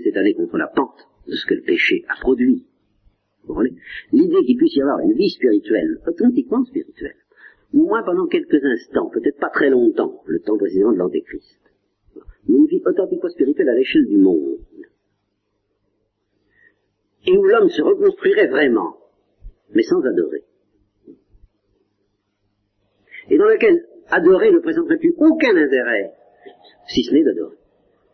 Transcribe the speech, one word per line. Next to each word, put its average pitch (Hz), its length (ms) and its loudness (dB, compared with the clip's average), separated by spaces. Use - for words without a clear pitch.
c'est 101 140 -2
aller 98 160 0
contre - 240 -6
la 80 100 -4
pente - 400 -6
de - 80 -8
ce - 100 -10
que - 80 -2
le - 80 -6
péché - 480 -2
a - 100 -10
produit. 127 460 0
Vous - 60 -20
comprenez ? - 280 -4
L'idée 349 340 2
qu'il 240 120 0
puisse 330 180 0
y 196 60 0
avoir 139 180 -2
une - 140 0
vie 139 160 0
spirituelle, 107 760 -2
authentiquement 240 600 -2
spirituelle, - 500 -12
ou 302 100 4
au 339 40 -2
moins 440 160 -4
pendant 180 240 -2
quelques 156 360 -2
instants, 123 460 -4
peut-être 117 300 -4
pas - 100 -4
très 143 200 0
longtemps, 117 560 0
le 80 160 -6
temps 107 160 -4
précisément 98 340 0
de 101 60 0
l'antéchrist, - 640 -8
mais 131 100 2
une - 100 4
vie - 180 -2
authentiquement 180 440 -4
spirituelle 143 400 -2
à 117 60 2
l'échelle - 320 0
du 101 100 0
monde, 76 420 2
et 370 120 2
où 403 60 2
l'homme 403 260 4
se - 120 -4
reconstruirait 277 640 0
vraiment, 123 500 -2
mais 113 100 2
sans 175 180 0
adorer, 90 420 -2
et - 80 2
dans 392 80 4
laquelle 370 400 2
adorer 269 420 4
ne 170 80 6
présenterait 277 380 -2
plus 330 200 0
aucun 302 380 4
intérêt, 120 560 0
si - 160 -2
ce - 100 -6
n'est 156 100 4
d'adorer. 87 320 -4